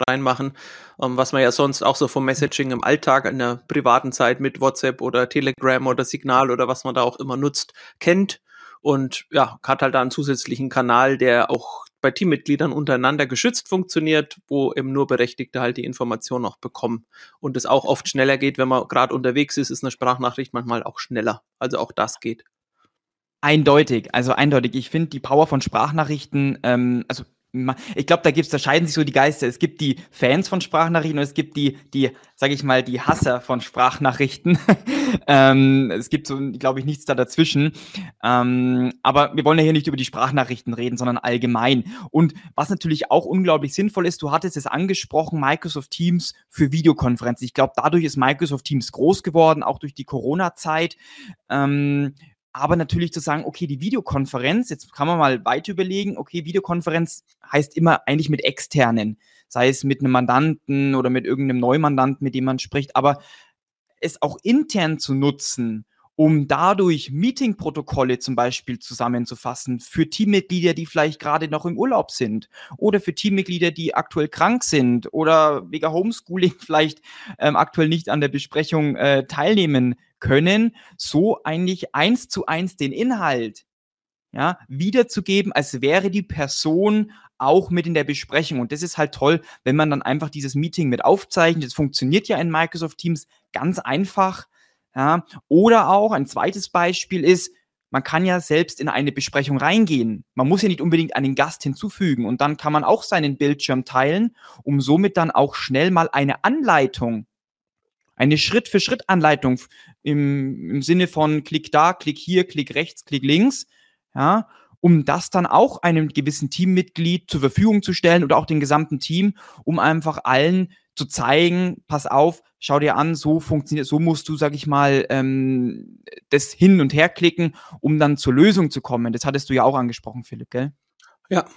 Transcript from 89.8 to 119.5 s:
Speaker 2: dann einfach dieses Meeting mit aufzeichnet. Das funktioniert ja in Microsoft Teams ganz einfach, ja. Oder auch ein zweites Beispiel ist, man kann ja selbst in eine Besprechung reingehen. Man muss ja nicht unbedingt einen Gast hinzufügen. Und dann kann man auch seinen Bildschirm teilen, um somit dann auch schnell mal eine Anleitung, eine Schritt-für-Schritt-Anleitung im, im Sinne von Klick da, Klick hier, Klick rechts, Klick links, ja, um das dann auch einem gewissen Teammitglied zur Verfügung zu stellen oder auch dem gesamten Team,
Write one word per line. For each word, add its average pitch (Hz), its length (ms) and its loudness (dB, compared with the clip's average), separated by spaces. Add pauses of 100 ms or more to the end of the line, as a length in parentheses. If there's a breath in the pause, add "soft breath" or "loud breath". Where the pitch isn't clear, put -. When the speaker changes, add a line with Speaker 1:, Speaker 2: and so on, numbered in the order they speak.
Speaker 2:
dann 139 100 -2
einfach 147 300 -4
dieses 139 240 -8
Meeting 156 340 -2
mit 123 160 -2
aufzeichnet. 165 600 2
Das 123 100 -10
funktioniert 143 540 0
ja 202 100 0
in 170 120 -2
Microsoft 160 480 -4
Teams 170 280 -4 (260)
ganz 175 260 -4
einfach, 185 680 -2 (480)
ja. 151 300 0 (240 loud breath)
Oder 196 400 6
auch 208 240 4
ein 143 140 0
zweites 196 420 -4
Beispiel 175 560 -2
ist, 180 280 4 (380 soft breath)
man 131 120 -2
kann 165 220 -2
ja 180 160 0
selbst 160 400 -2
in 147 80 -4
eine 143 240 -2
Besprechung 139 460 -2
reingehen. 143 680 2 (100)
Man 131 140 0
muss 185 140 2
ja 214 60 2
nicht 170 120 -2
unbedingt 165 340 0
einen 135 200 -2
Gast 147 280 -2
hinzufügen. 143 640 -2
Und 120 160 -4
dann 147 160 0
kann 151 160 -4
man 151 120 0
auch 220 180 2
seinen 147 340 -2
Bildschirm 143 480 0
teilen, 160 500 0 (280 loud breath)
um 143 180 0
somit 175 360 2
dann 165 140 2
auch 139 240 2
schnell 143 360 0
mal 170 200 2
eine 139 320 0
Anleitung, 143 840 0 (880)
eine 147 220 4
Schritt-für-Schritt-Anleitung 160 1200 0 (420 soft breath)
im, 139 680 -2
im 139 120 -2
Sinne 175 240 2
von 151 380 0
Klick 156 260 -8
da, 160 220 4
Klick 151 260 -6
hier, 180 280 0
Klick 147 280 -8
rechts, - 300 -6
Klick 135 200 -4
links, 190 420 2 (480)
ja, 170 340 2 (320 soft breath)
um 165 240 6
das 156 260 -2
dann 180 160 0
auch 220 360 2
einem 160 260 2
gewissen 143 420 -4
Teammitglied 180 800 0
zur 151 100 -2
Verfügung 202 420 4
zu 190 100 -4
stellen 170 320 4
oder 139 140 4
auch - 80 0
dem 156 120 0
gesamten 147 420 0
Team, 190 340 0 (300 loud breath)